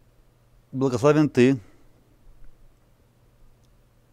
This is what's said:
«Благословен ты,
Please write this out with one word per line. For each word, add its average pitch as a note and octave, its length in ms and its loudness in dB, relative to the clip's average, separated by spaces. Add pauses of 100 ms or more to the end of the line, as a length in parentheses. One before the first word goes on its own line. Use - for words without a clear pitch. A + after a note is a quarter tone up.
(720)
«Благословен C#3 560 0
ты, C3 320 2 (2500)